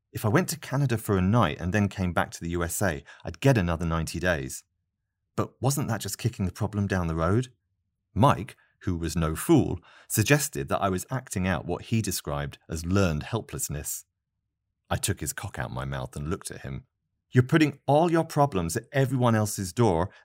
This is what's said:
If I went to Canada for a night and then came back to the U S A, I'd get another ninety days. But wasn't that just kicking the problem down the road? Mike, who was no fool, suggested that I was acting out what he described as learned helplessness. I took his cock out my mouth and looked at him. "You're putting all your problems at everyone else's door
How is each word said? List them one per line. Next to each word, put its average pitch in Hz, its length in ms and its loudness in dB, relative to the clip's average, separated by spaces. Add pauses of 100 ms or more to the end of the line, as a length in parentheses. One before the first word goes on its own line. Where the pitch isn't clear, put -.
(120)
If 110 140 -6
I - 20 0
went 143 220 2
to - 100 -8
Canada 127 380 0
for 101 200 0
a 90 40 4
night 95 400 2
and 90 120 -2
then 104 140 4
came 92 240 -2
back 90 200 -2
to - 100 -14
the 85 80 -6
U 87 140 -2
S 85 180 -4
A, 80 240 -2 (180)
I'd - 160 -10
get 135 180 4
another 87 280 0
ninety 82 340 -2
days. 76 460 -2 (720)
But - 240 -6
wasn't 143 260 0
that 110 140 -4
just - 160 -8
kicking - 280 -2
the 87 60 -2
problem 101 340 -2
down 92 220 0
the 80 80 -2
road? 95 380 0 (600)
Mike, 101 440 2 (220)
who 87 180 -2
was 80 180 -4
no 80 180 2
fool, 85 460 4 (300)
suggested 110 580 2
that 98 140 -2
I 98 80 2
was 92 200 -2
acting 95 380 -4
out 87 180 0
what 87 200 -6
he 113 160 0
described 73 560 -6 (100)
as 82 180 -8
learned 87 380 2
helplessness. - 800 -8 (840)
I - 80 0
took - 240 -4
his 76 100 -6
cock - 260 -10
out 64 140 -6
my 64 140 -8
mouth 67 320 -8
and 73 120 -6
looked - 220 -6
at - 120 -14
him. 67 200 -10 (480)
"You're 123 100 6
putting 151 460 2
all 156 240 4
your 165 140 2
problems 117 520 0
at - 140 -8
everyone 123 420 2
else's 104 400 0
door 92 380 4 (140)